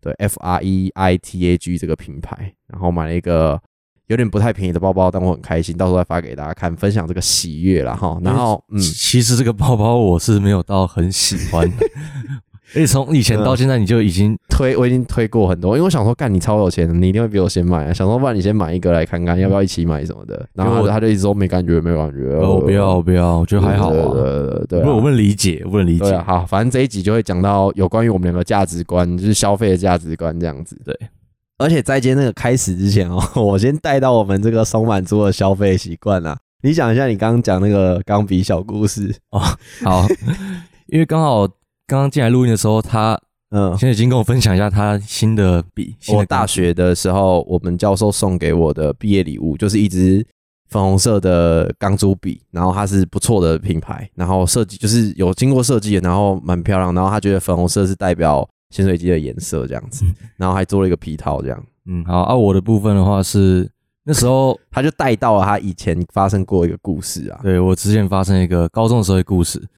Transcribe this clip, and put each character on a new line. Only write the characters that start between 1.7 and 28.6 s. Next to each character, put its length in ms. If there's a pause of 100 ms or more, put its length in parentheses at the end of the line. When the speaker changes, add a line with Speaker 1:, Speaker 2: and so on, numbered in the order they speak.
Speaker 1:
这 80
个 100
品 240
牌， 320 (160)
然 140
后 80
买 160
了 80
一 60
个 420 (460)
有 80
点 140
不 100
太 140
便 160
宜 20
的 80
包 140
包， 180
但 100
我 120
很 80
开 200
心， 140
到 120
时 40
候 60
再 80
发 160
给 140
大 120
家 60
看， 220
分 140
享 160
这 80
个 60
喜 420
悦 220
啦 180
齁。 220
然 100
后， 360
Speaker 2:
因 80
为 40
其-， 100
Speaker 1:
嗯。 20
Speaker 2:
其 280
实 140
这 80
个 80
包 240
包 220
我 200
是 220
没 120
有 120
到 240
很 240
喜 260 (120)
欢， 200 (460)
Speaker 1:
<laughs> 580
Speaker 2:
而 20
且 120
从 280
以 60
前 160
到 180
现 120
在 100
你 80
就 160
已 80
经 240
Speaker 1:
嗯。 60 (100)
推， 260
我 100
已 40
经 160
推 240
过 180
很 120
多， 180
因 40
为 40
我 40
想 140
说， 100
干， 180
你 100
超 180
有 100
钱 160
的， 80
你 140
一 60
定 80
会 60
比 120
我 80
先 180
买 220
啊， 60
想 120
说， 140
不 60
然 100
你 60
先 120
买 200
一 60
个 120
来 140
看 180
看， 160
要 80
不 60
要 100
一 20
起 200
买 200
什 80
么 120
的。 100
Speaker 2:
嗯。 200
Speaker 1:
然 140
后 40
他 20
就， 0
Speaker 2:
因 80
为 0
我 60
Speaker 1:
他 100
就 80
一 80
直 60
说 120
：“没 140
感 180
觉， 140
没 160
感 160
觉。” 240
Speaker 2:
哦， 240
不 100
要， 320
不 100
要， 280
我 60
觉 140
得 60
还 120
好 100
啊。 60
Speaker 1:
对， 280
对， 20
对， 260
对， 180
对 140
啊。 20
Speaker 2:
不， 140
我 40
不 80
能 80
理 160
解， 300
我 80
不 60
能 100
理 100
解。 60
Speaker 1:
对 100
啊， 140
好， 180
反 180
正 60
这 120
一 60
集 140
就 120
会 100
讲 180
到 340
有 120
关 180
于 40
我 80
们 120
两 60
个 80
价 220